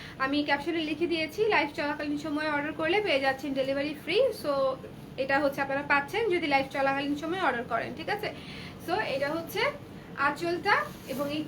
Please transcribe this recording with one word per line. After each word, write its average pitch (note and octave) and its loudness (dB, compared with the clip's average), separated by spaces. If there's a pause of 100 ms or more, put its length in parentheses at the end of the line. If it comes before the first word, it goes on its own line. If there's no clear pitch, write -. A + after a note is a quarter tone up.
(200)
আমি C#4 2
ক্যাপশনে D4 0
লিখে D#4 0
দিয়েছি, D#4+ 0
লাইভ D#4+ 4
চলাকালীন D4 -2
সময়ে D#4 -2
অর্ডার D4 0
করলে E4 2
পেয়ে D#4+ 2
যাচ্ছেন C4+ 0
ডেলিভারি C#4 0
ফ্রি। G4 4 (220)
So, C#4 2 (420)
এটা C4+ 2
হচ্ছে C#4 2
আপনারা C4+ 0
পাচ্ছেন D4 2
যদি E4+ 2
লাইভ C4+ 4
চলাকালীন C#4 2
সময়ে E4 -2
অর্ডার B3 2
করেন, A#3 -2
ঠিক D#4+ -6
আছে? G#4 -2 (540)
So, F#4 0
এটা C#4 0
হচ্ছে E4 -2 (560)
আঁচলটা E4+ 2 (220)
এবং C#4+ -2
এই D#4 -2